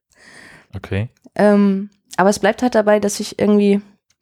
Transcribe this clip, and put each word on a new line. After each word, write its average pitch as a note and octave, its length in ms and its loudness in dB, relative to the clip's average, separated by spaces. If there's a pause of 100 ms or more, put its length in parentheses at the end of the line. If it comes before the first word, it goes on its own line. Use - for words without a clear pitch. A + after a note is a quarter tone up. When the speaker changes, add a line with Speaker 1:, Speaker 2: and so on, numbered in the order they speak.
(760)
Speaker 1:
Okay. G2+ 320 -8 (260)
Speaker 2:
Ähm, G3+ 560 2 (260)
aber F#3 140 2
es G3+ 80 -2
bleibt G#3+ 240 -2
halt B3 120 0
dabei, G#3+ 260 2
dass G#3 200 -4
ich - 180 -12
irgendwie, G3+ 420 2 (420)